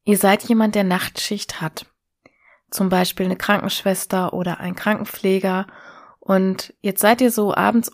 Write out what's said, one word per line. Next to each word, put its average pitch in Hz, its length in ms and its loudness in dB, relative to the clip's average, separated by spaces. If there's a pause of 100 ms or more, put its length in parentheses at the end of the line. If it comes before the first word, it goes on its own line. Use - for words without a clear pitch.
ihr 208 120 4
seid 196 260 4
jemand, 220 320 2
der 202 100 2
Nachtschicht - 760 -4
hat. - 260 -10 (840)
Zum 190 160 0
Beispiel 180 380 0
eine 185 100 -2
Krankenschwester 190 960 -2
oder 180 260 -4
ein 180 160 -8
Krankenpfleger. 190 920 -2 (520)
Und 190 640 0
jetzt 196 200 -4
seid 226 180 6
ihr 247 120 4
so 208 220 0
abends 226 400 2